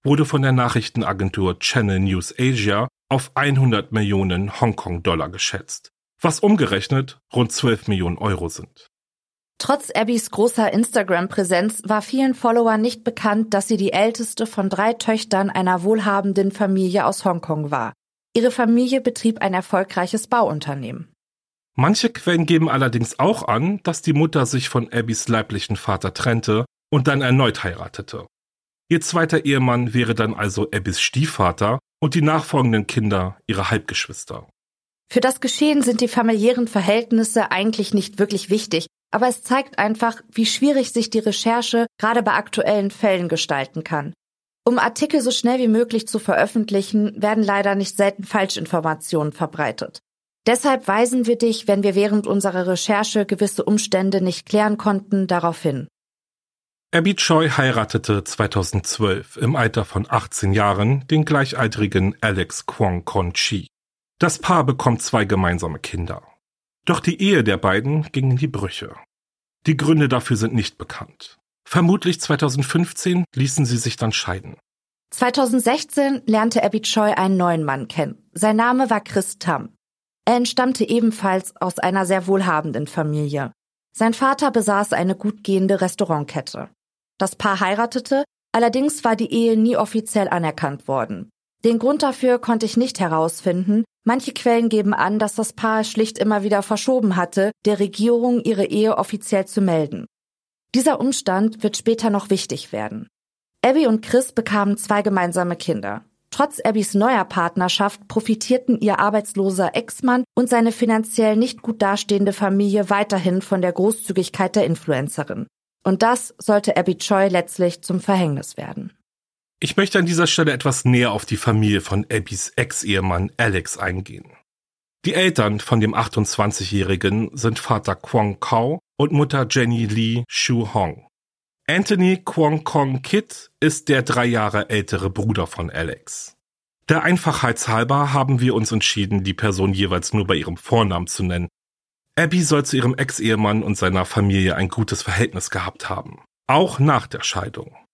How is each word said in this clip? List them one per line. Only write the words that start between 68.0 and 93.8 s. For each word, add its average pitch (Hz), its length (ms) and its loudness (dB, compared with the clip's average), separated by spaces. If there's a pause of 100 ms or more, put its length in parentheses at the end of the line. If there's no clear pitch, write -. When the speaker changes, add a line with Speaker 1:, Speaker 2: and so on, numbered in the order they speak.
Speaker 1:
ging 131 220 0
in 127 40 4
die 139 120 0
Brüche. 101 460 -8 (720)
Die 160 100 4
Gründe 147 320 4
dafür 123 280 0
sind 113 180 -2
nicht 110 240 -2
bekannt. - 600 -16 (280)
Vermutlich 175 540 2
zweitausendfünfzehn 160 1040 0 (100)
ließen 135 320 0
sie 120 100 0
sich 120 200 -4
dann 110 160 -2
scheiden. - 440 -6 (540)
Speaker 2:
Zweitausendsechzehn 262 1160 0
lernte 220 360 2
Abby 214 180 0
Choi 214 320 0
einen 190 240 2
neuen 170 280 2
Mann 135 220 -4
kennen. - 460 -6
Sein 214 240 0
Name 247 340 2
war 214 120 0
Chris - 360 -4
Tam. - 360 -4 (520)
Er 233 100 4
entstammte 247 520 0
ebenfalls 214 680 0
aus 185 220 -4
einer 185 280 0
sehr 180 200 0
wohlhabenden 160 600 0
Familie. 147 640 -4 (440)
Sein 226 180 2
Vater 277 360 2
besaß 208 420 0
eine 185 220 0
gut 208 300 -6
gehende 190 360 2
Restaurantkette. 165 920 -4 (480)
Das 190 180 -4
Paar 190 240 -2
heiratete, 233 640 -2 (280)
allerdings 247 520 0
war 226 120 2
die 220 160 -4
Ehe 226 240 2
nie 220 200 4
offiziell 214 520 -2
anerkannt 156 600 -4
worden. 110 420 -4 (340)
Den 233 140 2
Grund 277 240 0
dafür 254 360 2
konnte 226 280 0
ich 214 100 -8
nicht 254 240 0
herausfinden. 180 840 0 (200)